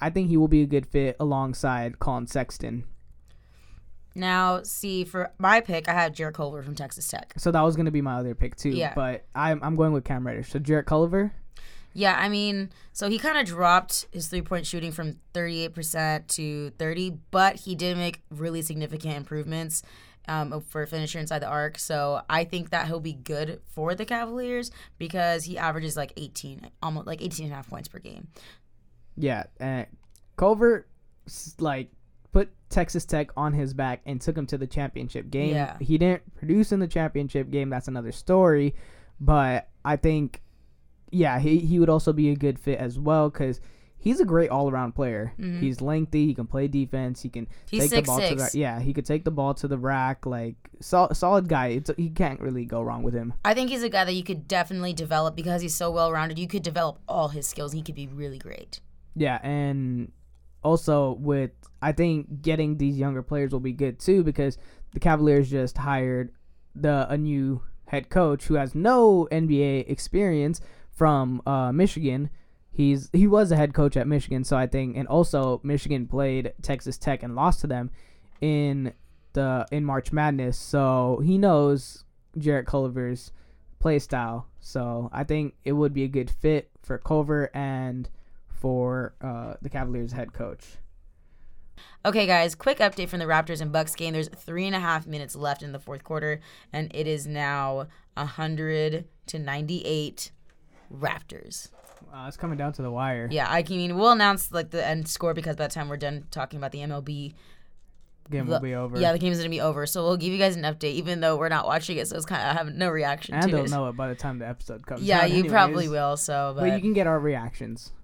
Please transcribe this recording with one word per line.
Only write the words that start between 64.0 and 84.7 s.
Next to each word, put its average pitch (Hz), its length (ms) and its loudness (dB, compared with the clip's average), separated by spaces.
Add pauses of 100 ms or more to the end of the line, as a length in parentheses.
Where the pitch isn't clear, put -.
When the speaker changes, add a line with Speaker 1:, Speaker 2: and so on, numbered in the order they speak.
Speaker 1:
because 143 340 0 (340)
the - 80 -6
Cavaliers 151 500 6
just 131 280 -2
hired 131 540 0 (440)
the, 143 340 2
a 147 80 0
new 139 440 0 (240)
head 139 240 -4
coach 156 360 4
who 156 100 4
has 135 200 0
no 208 560 8
N 160 160 2
B 143 140 4
A 139 200 2
experience 165 800 0 (320)
from, 135 540 2
uh, 131 260 2
Michigan. 147 580 2 (420)
He's, 139 420 2
he 196 140 10
was 202 240 8
a 165 40 6
head 147 180 4
coach 143 220 6
at 123 120 2
Michigan, 135 360 0
so 135 140 4
I 127 100 4
think, 127 300 -2
and 143 100 -2
also 135 560 2
Michigan 143 440 0
played 131 540 0
Texas 135 360 -4
Tech 139 240 0
and 120 140 -8
lost 156 260 4
to - 60 0
them 127 240 -2 (500)
in 143 520 0 (400)
the, 131 380 0
in 147 140 0
March 135 260 -2
Madness, 139 460 2
so 131 680 2
he 185 140 6
knows 147 640 4 (340)
Jarrett 147 280 2
Culver's 127 680 -2 (480)
play 151 200 4
style. 120 480 -4 (120)
So 120 540 -4